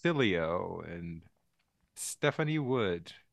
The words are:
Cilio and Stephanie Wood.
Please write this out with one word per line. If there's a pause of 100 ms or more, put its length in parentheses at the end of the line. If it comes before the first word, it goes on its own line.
Cilio
and (720)
Stephanie
Wood. (200)